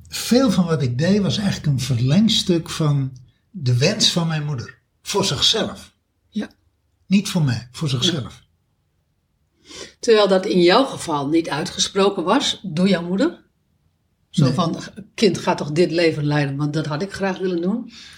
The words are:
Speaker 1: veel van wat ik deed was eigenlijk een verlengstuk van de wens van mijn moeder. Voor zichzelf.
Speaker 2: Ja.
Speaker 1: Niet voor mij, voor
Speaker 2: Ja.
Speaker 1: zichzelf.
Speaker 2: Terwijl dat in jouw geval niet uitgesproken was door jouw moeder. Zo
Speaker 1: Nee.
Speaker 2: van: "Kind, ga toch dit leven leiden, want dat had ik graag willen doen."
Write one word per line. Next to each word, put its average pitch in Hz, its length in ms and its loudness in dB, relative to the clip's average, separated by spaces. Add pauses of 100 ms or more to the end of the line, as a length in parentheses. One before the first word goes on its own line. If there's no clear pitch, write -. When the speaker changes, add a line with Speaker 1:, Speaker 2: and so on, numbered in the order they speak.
Speaker 1:
veel 247 440 2
van 180 140 2
wat 160 160 0
ik 120 160 -2
deed 190 240 2
was 156 160 0
eigenlijk - 300 -4
een 135 120 0
verlengstuk 160 920 2
van 143 480 -2 (320)
de 123 280 0
wens 269 340 2
van 170 160 0
mijn 156 180 -2
moeder. 131 360 -8 (200)
Voor 196 240 -2
zichzelf. - 680 -2 (340)
Speaker 2:
Ja. - 200 -6 (580)
Speaker 1:
Niet 196 220 2
voor 170 140 0
mij, 117 280 -2
voor 160 180 -6
Speaker 2:
Ja. 123 40 -2
Speaker 1:
zichzelf. 131 520 -4 (1500)
Speaker 2:
Terwijl 214 280 6
dat 190 180 2
in 180 160 2
jouw 185 220 6
geval 147 440 -4
niet 165 220 0
uitgesproken 190 760 -2
was 233 400 0
door 180 260 0
jouw 175 180 0
moeder. 208 380 -2 (840)
Zo 160 140 0
Speaker 1:
Nee. 131 100 2
Speaker 2:
van: 170 260 -2 (360)
"Kind, 185 220 2
ga 175 180 -2
toch 147 160 -6
dit 165 200 2
leven 160 340 0
leiden, 147 300 0
want 147 180 -4
dat 156 120 -2
had 147 160 -6
ik 196 120 -6
graag 185 240 -4
willen 185 240 -2
doen." 214 300 -4 (260)